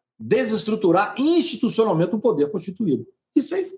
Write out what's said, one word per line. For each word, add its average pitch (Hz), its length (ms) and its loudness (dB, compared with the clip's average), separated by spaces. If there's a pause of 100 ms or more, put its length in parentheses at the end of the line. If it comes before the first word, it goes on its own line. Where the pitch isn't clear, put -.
(180)
desestruturar 214 1000 0
institucionalmente 226 1000 0
o 214 40 -4
poder 143 320 0
constituído. 180 540 -4 (300)
Isso 294 180 2
é, 370 240 -4